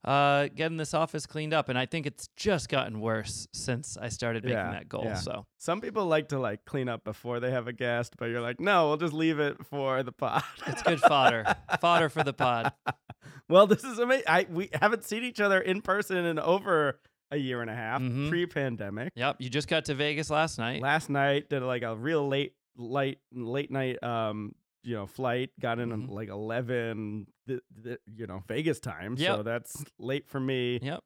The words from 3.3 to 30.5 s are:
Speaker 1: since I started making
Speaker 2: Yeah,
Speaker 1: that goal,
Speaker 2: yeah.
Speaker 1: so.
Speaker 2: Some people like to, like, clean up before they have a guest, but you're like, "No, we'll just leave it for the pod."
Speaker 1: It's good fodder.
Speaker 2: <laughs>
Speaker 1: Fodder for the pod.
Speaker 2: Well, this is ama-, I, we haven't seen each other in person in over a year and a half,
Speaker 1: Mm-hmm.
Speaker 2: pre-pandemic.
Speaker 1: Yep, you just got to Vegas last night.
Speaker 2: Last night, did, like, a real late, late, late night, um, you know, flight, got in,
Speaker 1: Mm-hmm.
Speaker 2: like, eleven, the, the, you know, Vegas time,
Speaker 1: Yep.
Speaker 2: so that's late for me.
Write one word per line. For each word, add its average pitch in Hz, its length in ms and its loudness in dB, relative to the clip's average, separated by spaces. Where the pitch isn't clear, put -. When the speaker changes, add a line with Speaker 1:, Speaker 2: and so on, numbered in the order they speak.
Speaker 1:
since - 440 -6
I 120 100 -8
started 113 380 -4
making 120 120 0
Speaker 2:
Yeah, 90 140 -2
Speaker 1:
that - 160 -8
goal, 104 160 -6
Speaker 2:
yeah. 110 120 -2
Speaker 1:
so. - 300 -6
Speaker 2:
Some 180 220 -2
people 214 240 -4
like 156 240 2
to, 143 100 -2
like, 107 240 -4
clean 131 240 -4
up 117 160 -6
before 120 380 -6
they 127 100 0
have 120 160 -2
a 123 60 -8
guest, 120 440 -2
but - 80 -6
you're 117 160 -2
like, 120 200 -4
"No, 175 260 6
we'll 151 100 2
just 156 160 -2
leave 160 260 2
it 143 260 0
for 135 380 -2
the 123 100 -6
pod." 131 300 0
Speaker 1:
It's 127 140 -6
good 165 200 4
fodder. 123 440 6
Speaker 2:
<laughs> 175 140 -2
Speaker 1:
Fodder 170 280 6
for 156 140 0
the 139 100 0
pod. 120 380 2
Speaker 2:
Well, 190 180 12
this 202 160 4
is 247 160 -8
ama-, 254 280 4
I, 175 220 6
we 175 240 -4
haven't 208 300 2
seen 220 220 -4
each 233 160 -4
other 196 180 6
in 185 220 0
person 190 360 0
in 170 220 2
over 165 600 2
a 143 60 -2
year 127 240 -2
and 117 80 -4
a 107 60 -6
half, 120 260 -4
Speaker 1:
Mm-hmm. 127 280 -2
Speaker 2:
pre-pandemic. 135 840 -2
Speaker 1:
Yep, 123 240 -2
you 127 100 -6
just 139 200 0
got 160 160 2
to 143 100 -2
Vegas 147 340 -2
last 156 300 0
night. 123 240 -2
Speaker 2:
Last 147 260 2
night, 139 400 2
did, 135 140 -2
like, 123 180 -2
a 113 140 -4
real 143 320 0
late, 139 260 0
late, 135 420 -2
late 127 380 -4
night, 131 320 -2
um, 110 500 -2
you 120 120 -6
know, 101 120 -6
flight, 127 420 -2
got 117 200 -2
in, 120 100 -2
Speaker 1:
Mm-hmm. 117 220 -6
Speaker 2:
like, 104 180 -8
eleven, 110 960 -4
the, 127 120 -4
the, 120 160 -10
you 110 120 -10
know, 92 200 -10
Vegas 147 320 0
time, 95 380 -8
Speaker 1:
Yep. - 200 2
Speaker 2:
so 107 60 -4
that's 117 400 -6
late 135 300 -6
for 139 120 -6
me. 127 440 0